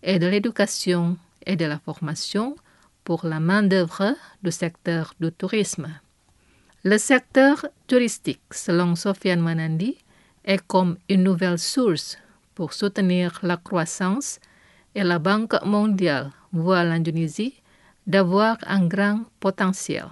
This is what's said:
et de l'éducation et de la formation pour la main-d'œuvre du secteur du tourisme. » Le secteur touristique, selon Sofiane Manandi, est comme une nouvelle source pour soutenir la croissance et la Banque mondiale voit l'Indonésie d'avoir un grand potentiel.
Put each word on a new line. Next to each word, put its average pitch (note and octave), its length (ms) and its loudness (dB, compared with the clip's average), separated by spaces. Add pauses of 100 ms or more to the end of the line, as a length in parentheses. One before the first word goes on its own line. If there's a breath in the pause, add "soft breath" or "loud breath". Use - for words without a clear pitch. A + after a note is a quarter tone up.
et F#3+ 160 0
de E3 80 2
l'éducation F#3 880 0 (300)
et F#3+ 100 -2
de E3 80 -2
la D3 140 -4
formation E3+ 760 -6 (480 soft breath)
pour E3+ 220 -4
la D#3 160 -4
main-d'œuvre F#3+ 760 2 (280 loud breath)
du F3 80 -2
secteur E3 720 -4
du E3 120 -2
tourisme. » F#3+ 560 -4 (960 soft breath)
Le G3+ 140 4
secteur C4+ 680 4 (220)
touristique, A#3+ 640 0
selon F3 440 0
Sofiane F#3 460 0
Manandi, E3 560 -2 (480 soft breath)
est G3 220 0
comme F#3 320 2 (100)
une F#3+ 140 4
nouvelle F3+ 360 2
source F#3+ 600 -2 (360 soft breath)
pour E3 200 -8
soutenir F3+ 680 0
la F3 140 -2
croissance F#3 840 -4 (560 soft breath)
et G3+ 80 -4
la F3 160 2
Banque G3+ 360 0 (100)
mondiale F#3 640 0 (220 soft breath)
voit F3 320 2
l'Indonésie E3 680 -2 (520 soft breath)
d'avoir G3 600 2
un G3 200 2
grand G3+ 340 0 (200)
potentiel. F#3+ 720 -2